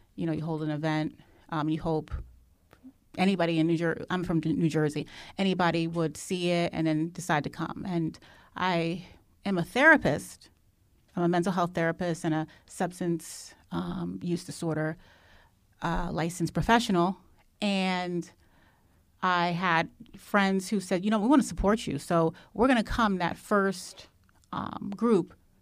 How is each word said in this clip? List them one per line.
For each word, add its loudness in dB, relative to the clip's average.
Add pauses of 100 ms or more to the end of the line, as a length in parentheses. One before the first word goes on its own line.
(140)
You -4
know, 0
you -4
hold -4
an -2
event, -2 (320)
um, -2
you -2
hope -4 (1080)
anybody 2
in 4
New 2
Jer-, -2
I'm -2
from 0
New 2
Jersey, 0 (320)
anybody 2
would -2
see -2
it 2
and -2
then 0
decide -2
to -6
come. -8
And -2 (380)
I -2 (380)
am 0
a -2
therapist. 2 (640)
I'm -2
a 2
mental 2
health 0
therapist -2
and 2
a -2 (200)
substance, -6 (180)
um, -6
use -4
disorder, -4 (840)
uh, -2
licensed -2
professional. 2 (460)
And -2 (920)
I 2
had 2 (280)
friends 2
who 0
said, -2
"You 2
know, 2
we 2
wanna 8
support 0
you, -4
so 2 (180)
we're 4
gonna 4
come 0
that -4
first, -2 (440)
um, -8
group 2 (280)